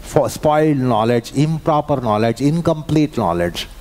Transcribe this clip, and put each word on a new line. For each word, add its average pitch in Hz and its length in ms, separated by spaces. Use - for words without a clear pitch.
fo-, 135 260
spoiled 151 500
knowledge, 120 580
improper 151 640
knowledge, 113 400
incomplete 156 760
knowledge. 87 500